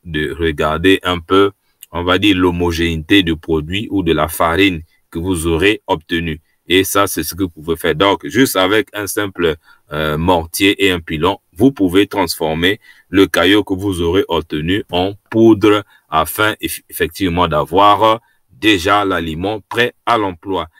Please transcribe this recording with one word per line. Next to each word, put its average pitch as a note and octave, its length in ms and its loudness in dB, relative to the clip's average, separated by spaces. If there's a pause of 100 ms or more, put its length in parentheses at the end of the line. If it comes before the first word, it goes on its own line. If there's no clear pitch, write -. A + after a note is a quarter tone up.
de D2+ 260 -6
regarder D#2+ 720 0
un F2+ 160 -2
peu, G2 340 2 (380)
on F2 140 -6
va G#2+ 140 2
dire, G2+ 180 2
l'homogénéité F2 880 0
du E2 120 0
produit D#2+ 560 -4
ou G2 120 -2
de E2 100 0
la D#2 160 0
farine E2+ 540 0 (280)
que E2+ 80 -8
vous E2+ 280 -4
aurez F2+ 400 0
obtenue. E2 560 -4 (260)
Et F#2 160 4
ça, G2+ 220 2
c'est E2+ 160 -6
ce D#2+ 120 -8
que F#2 100 -4
vous E2+ 40 -4
pouvez D#2+ 280 -6
faire. D#2+ 180 -2
Donc, F#2 320 0
juste B2 280 2
avec F#2+ 380 2
un G#2 140 -8
simple, F2+ 500 -2 (340)
euh, D2+ 280 -4
mortier F2+ 680 0
et F#2+ 60 4
un F2 100 -2
pilon, E2 380 -4 (180)
vous B2+ 160 4
pouvez G2 340 2
transformer E2+ 720 -2 (300)
le F#2+ 180 4
caillot F#2+ 380 2
que G2 100 -4
vous F#2 280 -4
aurez F2+ 260 0
obtenu D#2+ 600 -4
en F#2 240 -2 (160)
poudre G#2+ 520 4 (280)
afin G2+ 500 0
eff-, - 280 -8
effectivement F2 600 -2
d'avoir G2 720 2 (300)
déjà G2+ 540 0
l'aliment F2+ 640 -4
prêt A#2+ 260 -2 (100)
à A#2 140 0
l'emploi. F#2 500 -4 (120)